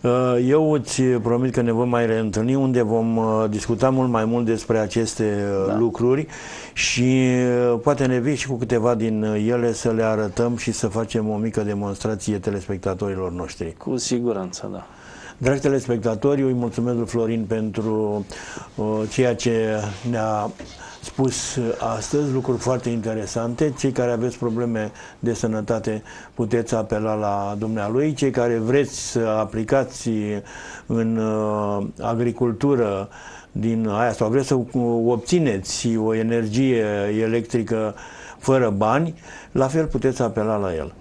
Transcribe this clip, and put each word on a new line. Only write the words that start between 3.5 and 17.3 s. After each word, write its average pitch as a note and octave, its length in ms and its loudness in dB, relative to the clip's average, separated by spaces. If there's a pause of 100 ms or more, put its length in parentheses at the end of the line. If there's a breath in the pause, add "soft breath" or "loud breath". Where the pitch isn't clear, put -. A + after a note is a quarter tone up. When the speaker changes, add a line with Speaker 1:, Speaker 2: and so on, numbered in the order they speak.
Speaker 1:
discuta A2+ 400 0
mult C3 200 2
mai A2+ 140 2
mult A#2 200 2
despre A2 340 0
aceste, A2 460 0
uh, G2+ 420 0
Speaker 2:
Da. G#2 120 0
Speaker 1:
lucruri A#2+ 480 2 (460 loud breath)
și, B2+ 540 2 (460)
uh, A#2 100 2
poate C#3 240 2
ne B2+ 120 2
vii C3+ 160 0
și B2+ 120 -4
cu C3 80 -4
câteva A#2 400 2
din, G#2+ 280 0
uh, G#2+ 260 0
ele A#2+ 240 2
să A2 200 -2
le A2+ 100 2
arătăm A2 540 0
și A2+ 160 -2
să - 140 -2
facem G#2+ 420 -2
o G#2+ 80 -2
mică A2 240 -2
demonstrație G#2 760 -2
telespectatorilor F#2+ 960 -4
noștri. F2 440 -8
Speaker 2:
Cu C3+ 200 -4
siguranță, A2 760 -4
da. F#2 140 -12 (520 loud breath)
Speaker 1:
Dragi C3 220 0
telespectatori, B2 800 0
eu C3+ 60 2
îi C3 60 2
mulțumesc A#2+ 440 0
lui A#2 100 -2
Florin A2+ 420 -2